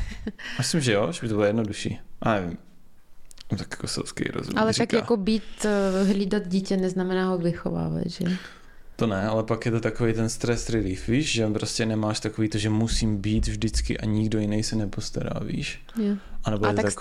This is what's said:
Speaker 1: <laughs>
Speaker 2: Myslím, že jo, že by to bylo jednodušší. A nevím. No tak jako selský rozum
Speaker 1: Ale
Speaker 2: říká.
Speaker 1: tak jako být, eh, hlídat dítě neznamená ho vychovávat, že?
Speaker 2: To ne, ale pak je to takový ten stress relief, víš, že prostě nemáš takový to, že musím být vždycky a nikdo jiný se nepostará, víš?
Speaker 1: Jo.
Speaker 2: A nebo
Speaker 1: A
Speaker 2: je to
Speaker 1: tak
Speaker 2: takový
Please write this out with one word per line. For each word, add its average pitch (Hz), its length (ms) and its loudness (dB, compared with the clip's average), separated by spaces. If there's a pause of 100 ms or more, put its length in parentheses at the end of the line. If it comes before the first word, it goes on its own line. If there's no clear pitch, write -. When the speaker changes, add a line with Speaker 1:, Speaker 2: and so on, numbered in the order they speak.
(260)
Speaker 1:
<laughs> - 320 -8
Speaker 2:
Myslím, 151 220 2
že 123 120 4
jo, 107 200 4
že - 100 -6
by 120 60 -2
to 110 60 0
bylo 104 120 4
jednodušší. 107 540 0 (220)
A 113 120 4
nevím. 87 220 -2 (960)
No 98 60 -2
tak - 120 -6
jako - 160 -10
selský - 380 -4
rozum - 340 -4
Speaker 1:
Ale 220 140 4
Speaker 2:
říká. 226 140 2
Speaker 1:
tak - 60 -2
jako 233 240 4
být, 214 260 2 (220)
eh, 196 400 2
hlídat 202 440 2
dítě 190 280 0
neznamená 185 520 0
ho 185 100 2
vychovávat, 170 680 0
že? 175 180 -4 (800)
Speaker 2:
To 117 40 2
ne, 98 200 0
ale 110 160 2
pak 110 240 -2
je 120 60 2
to 113 80 2
takový 113 320 2
ten 110 160 2
stress 117 420 -2
relief, 98 380 0
víš, 143 240 2
že 113 140 2
prostě 110 400 0
nemáš 107 340 0
takový 107 280 0
to, 107 100 0
že 107 120 2
musím 107 460 4
být 104 300 2
vždycky 107 520 0
a - 80 -6
nikdo 107 320 2
jiný 107 240 2
se 113 140 -2
nepostará, - 680 -2
víš? - 360 -4 (220)
Speaker 1:
Jo. 202 120 2 (300)
Speaker 2:
A - 60 0
nebo 202 140 0
Speaker 1:
A 208 40 4
Speaker 2:
je 208 40 2
to 208 40 2
Speaker 1:
tak 220 80 2
Speaker 2:
takový 202 160 2